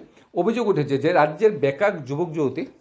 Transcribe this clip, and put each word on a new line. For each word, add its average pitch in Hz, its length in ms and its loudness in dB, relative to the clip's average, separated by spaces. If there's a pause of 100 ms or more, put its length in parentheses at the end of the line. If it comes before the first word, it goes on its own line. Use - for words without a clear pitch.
(340)
অভিযোগ 220 340 0
উঠেছে 147 300 0
যে 147 160 0
রাজ্যের 160 380 4
বেকার 147 540 0
যুবক 147 260 -4
যুবতী 151 340 -4 (160)